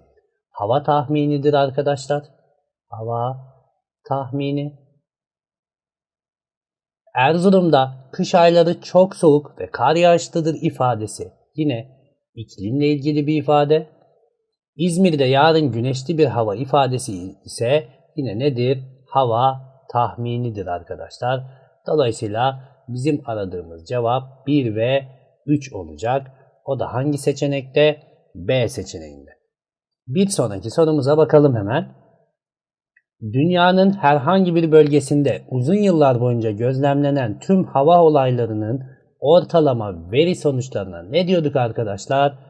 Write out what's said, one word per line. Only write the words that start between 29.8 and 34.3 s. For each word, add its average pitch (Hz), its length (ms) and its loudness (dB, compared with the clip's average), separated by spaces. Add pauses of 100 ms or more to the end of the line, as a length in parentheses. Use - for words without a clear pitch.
Bir 180 200 0
sonraki 113 420 -4
sorumuza 151 480 2
bakalım 147 380 4
hemen. 113 400 -4 (1300)
Dünyanın 175 680 2
herhangi 165 640 2